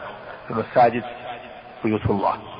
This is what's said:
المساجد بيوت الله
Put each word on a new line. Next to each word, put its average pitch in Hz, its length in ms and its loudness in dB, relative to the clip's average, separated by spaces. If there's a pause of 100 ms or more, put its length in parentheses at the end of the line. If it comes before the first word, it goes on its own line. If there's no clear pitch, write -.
(500)
المساجد 120 540 4 (800)
بيوت 110 220 2
الله 95 340 2 (200)